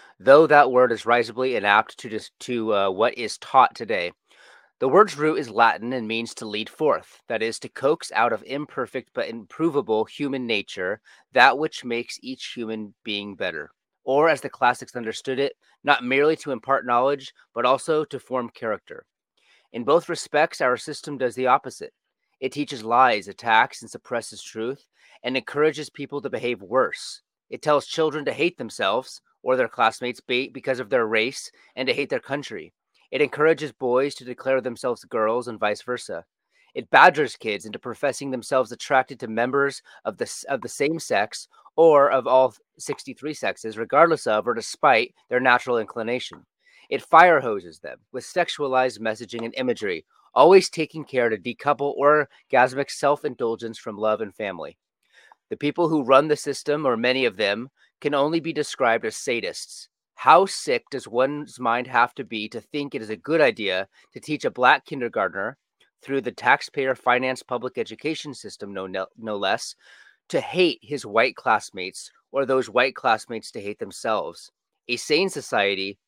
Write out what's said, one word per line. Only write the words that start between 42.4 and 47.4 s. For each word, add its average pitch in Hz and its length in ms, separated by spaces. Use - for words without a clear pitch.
sixty-three 143 560
sexes, 107 420
regardless 147 480
of 107 220
or 120 60
despite 120 600
their 123 120
natural 123 360
inclination. 113 680
It 131 140
fire 165 380